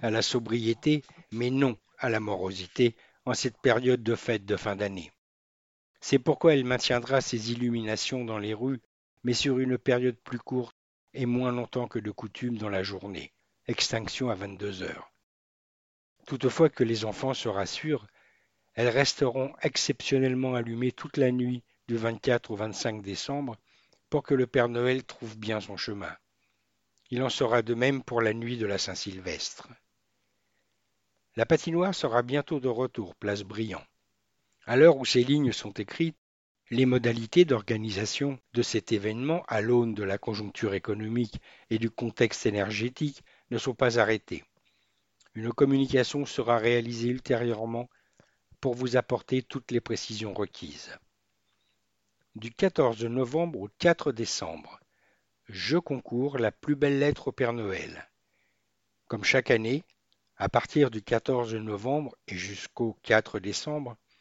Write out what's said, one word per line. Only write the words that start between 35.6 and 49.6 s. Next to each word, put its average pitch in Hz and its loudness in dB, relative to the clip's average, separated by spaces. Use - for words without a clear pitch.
écrites, 160 -4
les 127 4
modalités 117 4
d'organisation 110 -2
de 120 2
cet 117 -2
événement 117 -2
à 110 0
l'aune 117 4
de 104 -6
la 98 -2
conjoncture 104 -4
économique 107 -4
et 113 0
du 113 0
contexte - 0
énergétique 107 -2
ne - -2
sont 123 -4
pas 120 2
arrêtées. 107 0
Une 113 -4
communication 135 2
sera 120 2
réalisée 120 2
ultérieurement 117 -2
pour 127 0
vous 123 0
apporter 127 0
toutes - -10